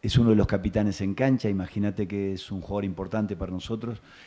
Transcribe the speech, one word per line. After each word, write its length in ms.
es 180
uno 120
de 60
los 120
capitanes 520
en 140
cancha, 340
imagínate 600
que 240
es 180
un 100
jugador 240
importante 520
para 160
nosotros, 500